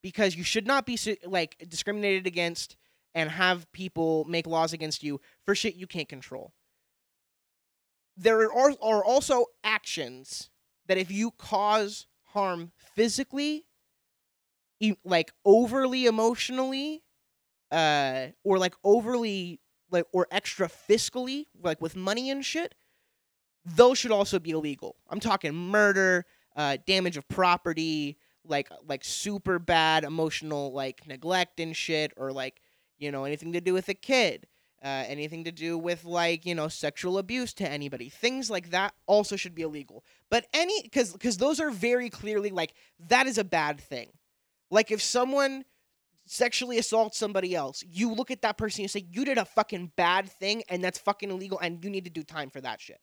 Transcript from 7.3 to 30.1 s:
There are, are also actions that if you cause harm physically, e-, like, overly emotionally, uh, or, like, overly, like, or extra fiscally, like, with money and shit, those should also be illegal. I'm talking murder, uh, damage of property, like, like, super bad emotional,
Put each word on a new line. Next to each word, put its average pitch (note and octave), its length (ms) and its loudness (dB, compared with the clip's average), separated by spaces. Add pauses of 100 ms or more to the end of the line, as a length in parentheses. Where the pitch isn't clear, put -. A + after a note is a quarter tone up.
There A3 360 4
are, C4+ 280 6
are G#3+ 240 4
also B3 420 4 (180)
actions C#3 840 -4 (380)
that F#3 120 4
if F#3 120 -2
you G#3+ 220 -2
cause G#3 760 0 (200)
harm F3+ 500 -2
physically, C#4 880 -2 (1120)
e-, G#3+ 160 2 (100)
like, F3 280 2 (120)
overly B3 600 6
emotionally, C4 960 0 (680)
uh, C#3+ 540 2 (180)
or, F#3+ 140 4
like, F3+ 260 0
overly, G#3 720 2 (320)
like, F3 220 2
or F3+ 180 2
extra F3+ 380 -2
fiscally, B3+ 760 -2 (140)
like, E3 200 -4
with - 160 -6
money G#3+ 340 -4
and C#4 140 -6
shit, - 320 -6 (880)
those A#3+ 340 6
should A3+ 140 0
also G3+ 260 2
be D#3 120 -4
illegal. D3+ 440 -4 (140)
I'm G3+ 100 -6
talking G3 340 0
murder, F#3+ 720 4 (300)
uh, C#3+ 220 0 (100)
damage F#3 300 0
of C#3 100 -10
property, D#3+ 920 0 (280)
like, C#3+ 240 -2 (180)
like, C#3+ 160 -6
super F#3+ 560 -4
bad D#3+ 460 4
emotional, D3+ 680 -4